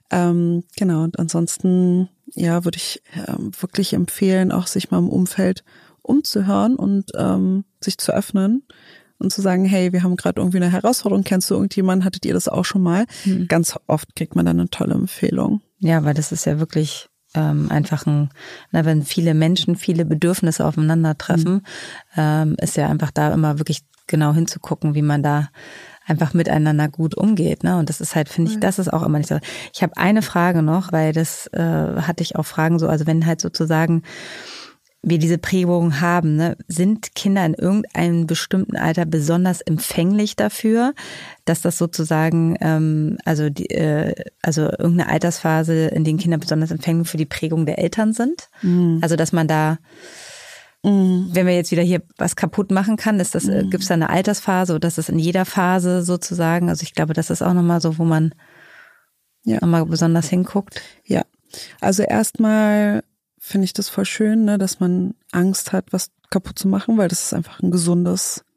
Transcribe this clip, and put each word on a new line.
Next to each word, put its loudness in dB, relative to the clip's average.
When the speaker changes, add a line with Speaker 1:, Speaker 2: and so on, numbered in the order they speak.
Speaker 1:
Ähm, 2
genau, 0
und -4
ansonsten 2
ja, 0
würde -4
ich, -10
ähm, -8
wirklich -4
empfehlen, 2
auch -2
sich -4
mal 2
im 2
Umfeld 0
umzuhören 2
und, 0
ähm, 0
sich -4
zu -2
öffnen 0
und -2
zu -4
sagen, 2
„Hey, 2
wir 2
haben 2
gerade -2
irgendwie 0
eine 2
Herausforderung. 0
Kennst 0
du 0
irgendjemanden? 0
Hattet -4
ihr 0
das 0
auch 0
schon 0
mal?“ 2
Speaker 2:
Mhm. 0
Speaker 1:
Ganz 0
oft -2
kriegt -6
man 2
dann 2
eine 0
tolle -2
Empfehlung. -2
Speaker 2:
Ja, 2
weil 2
das -4
ist -4
ja 0
wirklich, -4
ähm, 0
einfach 0
ein, 2
na, 2
wenn 2
viele 0
Menschen 2
viele 0
Bedürfnisse 0
aufeinandertreffen, 0
Speaker 1:
Mhm. 0
Speaker 2:
ähm, 2
ist -2
ja 2
einfach 0
da 0
immer 2
wirklich -4
genau 2
hinzugucken, -2
wie 2
man 2
da 0
einfach 0
miteinander 2
gut -4
umgeht, 0
ne? 2
Und 0
das -6
ist -6
halt, 0
finde 0
ich, -2
Speaker 1:
Voll. -6
Speaker 2:
das 0
ist -2
auch 0
immer 0
nicht -2
so. -2
Ich -4
habe -2
eine 2
Frage 0
noch, 0
weil 2
das, -4
äh, -2
hatte -2
ich -8
auch -2
Fragen 0
so, 0
also 0
wenn 2
halt 0
sozusagen 0
wir 2
diese 2
Prägung 0
haben, 2
ne, 0
sind -2
Kinder 0
in 2
irgendeinem 0
bestimmten -2
Alter 0
besonders 0
empfänglich 0
dafür, 0
dass 0
das -2
sozusagen, 0
ähm, 0
also 0
die, -6
äh, 0
also 0
irgendeine 0
Altersphase, 0
in 0
denen 0
Kinder 0
besonders -2
empfänglich 0
für -6
die 0
Prägung -2
der -2
Eltern 0
sind? -4
Speaker 1:
Mhm. 2
Speaker 2:
Also 0
dass 0
man 2
da, 2
Speaker 1:
Mhm. 2
Speaker 2:
wenn 2
wir 4
jetzt 0
wieder 2
hier 2
was -2
kaputt -2
machen 2
kann, 0
ist -4
das, -2
äh, 2
Speaker 1:
Mhm. -2
Speaker 2:
gibt's -2
da 2
eine 2
Altersphase 0
oder 0
ist -2
das -4
in 0
jeder 0
Phase 0
sozusagen? 0
Also -2
ich -12
glaube, 0
das -2
ist -2
auch 2
nochmal 4
so, -2
wo 0
man 2
Speaker 1:
Ja. 0
Speaker 2:
nochmal 2
besonders 0
hinguckt. -2
Speaker 1:
Ja. 0
Also 0
erstmal 2
finde -2
ich -4
das -6
voll -2
schön, 2
ne, 2
dass -2
man 0
Angst 0
hat, -4
was -4
kaputt -4
zu 0
machen, 0
weil 4
das -4
ist -6
einfach -6
ein 0
gesundes 0